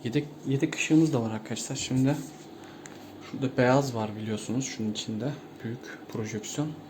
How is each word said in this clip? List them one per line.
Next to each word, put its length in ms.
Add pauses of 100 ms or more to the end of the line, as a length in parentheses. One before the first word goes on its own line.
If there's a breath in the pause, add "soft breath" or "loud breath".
Yedek, 240 (200)
yedek 280
ışığımız 380
da 80
var 100
arkadaşlar. 440
Şimdi 400 (1160 loud breath)
şurada 260
beyaz 380
var 200
biliyorsunuz, 500
şunun 260
içinde. 400 (320)
Büyük 460
projeksiyon. 580 (220)